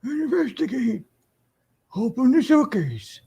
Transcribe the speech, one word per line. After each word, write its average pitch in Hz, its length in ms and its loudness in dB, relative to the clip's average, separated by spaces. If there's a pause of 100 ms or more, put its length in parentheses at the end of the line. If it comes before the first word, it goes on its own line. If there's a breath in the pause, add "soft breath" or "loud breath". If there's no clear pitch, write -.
Investigate. 262 1000 -2 (880)
Open 233 360 0
the 311 120 4
showcase. 180 840 0